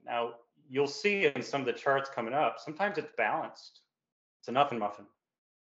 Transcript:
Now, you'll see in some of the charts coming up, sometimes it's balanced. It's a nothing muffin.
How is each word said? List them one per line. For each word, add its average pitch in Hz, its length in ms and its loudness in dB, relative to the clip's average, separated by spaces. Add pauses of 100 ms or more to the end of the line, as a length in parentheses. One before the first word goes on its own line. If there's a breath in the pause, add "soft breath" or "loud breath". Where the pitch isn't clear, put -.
Now, 120 300 -2 (360)
you'll 139 160 2
see 196 480 2
in 120 80 -4
some 135 200 -2
of 123 40 -4
the 120 60 2
charts 135 380 2
coming 117 240 -4
up, 139 260 2
sometimes 175 380 -2
it's 151 180 -4
balanced. 117 640 -2 (600)
It's - 80 -14
a 120 40 -2
nothing 131 260 4
muffin. 104 280 -4 (600)